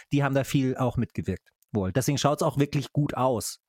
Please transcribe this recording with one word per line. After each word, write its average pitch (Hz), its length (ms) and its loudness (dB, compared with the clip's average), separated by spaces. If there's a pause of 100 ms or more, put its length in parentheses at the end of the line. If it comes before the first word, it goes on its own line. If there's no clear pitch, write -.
(120)
die 143 120 2
haben 135 120 0
da 139 80 4
viel 131 340 0
auch 123 200 0
mitgewirkt - 520 -4 (220)
wohl. 95 200 0
Deswegen 135 280 0
schaut's 147 240 2
auch 147 160 0
wirklich 143 340 -2
gut 147 220 0
aus, 123 540 0